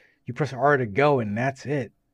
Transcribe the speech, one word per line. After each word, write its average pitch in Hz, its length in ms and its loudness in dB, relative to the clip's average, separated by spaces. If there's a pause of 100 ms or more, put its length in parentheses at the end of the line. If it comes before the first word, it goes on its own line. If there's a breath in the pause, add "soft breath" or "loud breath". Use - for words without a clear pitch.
(260 soft breath)
you 123 80 -10
press 139 180 -4
R 135 260 2
to 127 100 -2
go 135 320 2
and 104 180 -4
that's 135 300 -4
it. 135 240 -4 (220)